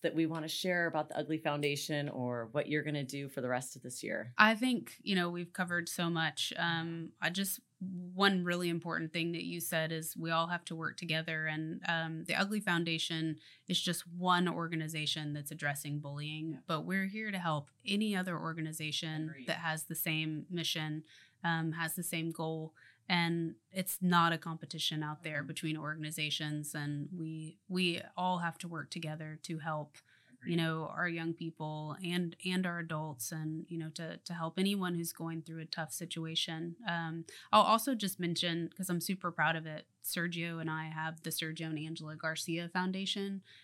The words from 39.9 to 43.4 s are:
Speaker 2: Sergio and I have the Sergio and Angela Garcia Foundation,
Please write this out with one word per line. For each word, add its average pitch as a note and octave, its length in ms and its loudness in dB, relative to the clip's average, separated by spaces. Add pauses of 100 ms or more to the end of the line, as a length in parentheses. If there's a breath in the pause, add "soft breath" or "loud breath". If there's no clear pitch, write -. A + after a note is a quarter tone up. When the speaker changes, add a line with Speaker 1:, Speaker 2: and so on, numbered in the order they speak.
Speaker 2:
Sergio E3+ 580 -2
and D#3+ 80 -2
I D#3 200 -2
have D#3+ 340 -4
the E3 80 -4
Sergio D#3+ 360 -2
and D#3 120 -2
Angela D#3 380 -6
Garcia E3+ 520 -2
Foundation, F#3+ 760 0 (220 loud breath)